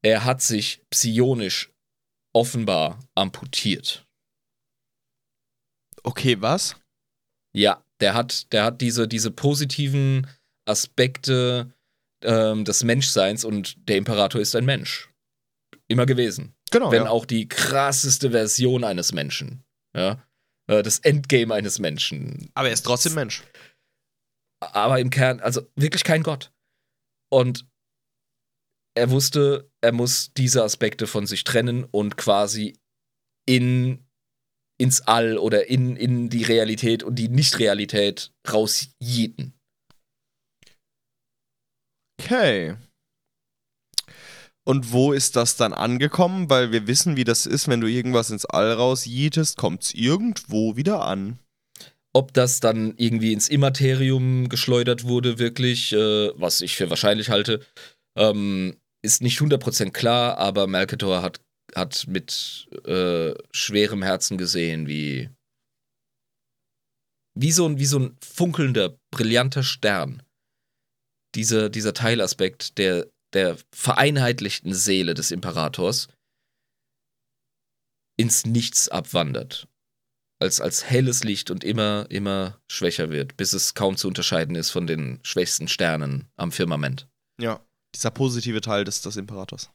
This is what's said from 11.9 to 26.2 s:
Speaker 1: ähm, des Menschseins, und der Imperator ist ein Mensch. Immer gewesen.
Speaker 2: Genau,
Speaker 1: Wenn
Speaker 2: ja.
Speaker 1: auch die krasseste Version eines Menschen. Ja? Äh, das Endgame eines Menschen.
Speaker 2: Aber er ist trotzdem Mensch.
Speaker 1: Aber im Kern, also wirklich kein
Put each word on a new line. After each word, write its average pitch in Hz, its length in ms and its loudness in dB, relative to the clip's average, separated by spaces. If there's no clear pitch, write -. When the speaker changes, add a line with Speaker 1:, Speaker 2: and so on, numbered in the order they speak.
Speaker 1:
ähm, 110 440 2
des 104 180 0
Menschseins, 113 600 2
und 104 420 -6
der 104 80 2
Imperator 101 460 0
ist 104 160 -2
ein 120 80 2
Mensch. - 440 -4
Immer 123 180 4
gewesen. 123 480 0
Speaker 2:
Genau, 226 200 4
Speaker 1:
Wenn 117 120 6
Speaker 2:
ja. 107 60 -2
Speaker 1:
auch 117 160 2
die 113 220 -2
krasseste 135 840 0
Version 120 520 2
eines 90 300 -2
Menschen. 73 500 -8
Ja? 95 300 -4
Äh, 107 140 4
das 107 180 -2
Endgame 135 540 2
eines 104 260 -2
Menschen. 76 760 -6
Speaker 2:
Aber 131 120 0
er 117 60 0
ist 113 100 -4
trotzdem 127 300 0
Mensch. 131 300 -6
Speaker 1:
Aber 107 400 0
im 127 100 0
Kern, 127 300 2
also 123 220 -2
wirklich 156 280 0
kein 160 200 2